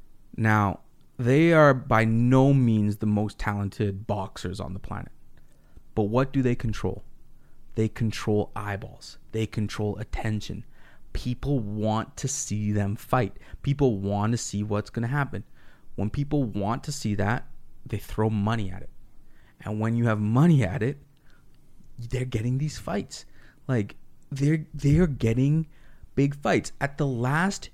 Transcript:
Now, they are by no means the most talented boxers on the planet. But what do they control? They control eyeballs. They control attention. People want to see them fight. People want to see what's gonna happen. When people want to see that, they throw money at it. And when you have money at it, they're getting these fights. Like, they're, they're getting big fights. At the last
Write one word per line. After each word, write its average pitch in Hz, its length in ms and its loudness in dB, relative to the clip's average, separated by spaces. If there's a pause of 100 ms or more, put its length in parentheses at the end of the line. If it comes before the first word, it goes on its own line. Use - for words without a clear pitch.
(360)
Now, 107 460 2 (360)
they 143 360 4
are 147 200 10
by 113 300 2
no 123 500 6
means 110 440 4
the - 80 -4
most 104 340 0
talented 101 680 -2
boxers 95 540 -6
on 87 140 -8
the 92 60 -8
planet. - 340 -10 (840)
But 110 80 2
what 123 300 2
do 135 80 2
they 120 140 2
control? - 500 -4 (680)
They 110 140 2
control 107 680 0
eyeballs. 101 600 -10 (140)
They 110 160 -2
control 104 500 -4
attention. - 680 -4 (500)
People 131 440 -2
want 107 600 -2
to 131 100 -4
see 104 440 -4
them 101 240 0
fight. - 420 -2 (260)
People 139 340 2
want 101 360 0
to 117 40 2
see - 240 -4
what's 104 300 -2
gonna 117 160 -2
happen. 139 360 -2 (520)
When 101 160 -2
people 143 320 0
want 101 400 -2
to 151 80 -8
see 107 240 -2
that, 101 320 0 (360)
they - 140 -6
throw 110 320 -2
money 107 400 0
at 92 140 -8
it. - 80 -10 (680)
And 107 180 -4
when 113 160 0
you 117 100 2
have 107 140 2
money 127 440 6
at 92 200 -2
it, 139 160 -2 (1000)
they're 120 280 -4
getting 123 340 -2
these 151 180 -4
fights. - 480 -6 (420)
Like, 113 280 0 (340)
they're, 147 420 0
they're 147 360 4
getting 135 600 2 (460)
big 143 220 2
fights. - 440 0
At 139 200 -4
the 147 80 0
last 139 680 -2